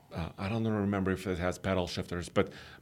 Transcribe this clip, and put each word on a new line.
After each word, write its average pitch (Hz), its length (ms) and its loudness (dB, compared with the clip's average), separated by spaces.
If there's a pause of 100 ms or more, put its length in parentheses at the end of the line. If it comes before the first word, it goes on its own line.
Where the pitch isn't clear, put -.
(140)
uh, 82 240 -2
I 95 120 -2
don't 113 180 0
remember 101 440 2
if 92 160 -2
it 92 100 0
has 87 200 0
pedal 92 300 2
shifters, 87 400 -4
but, - 220 2 (320)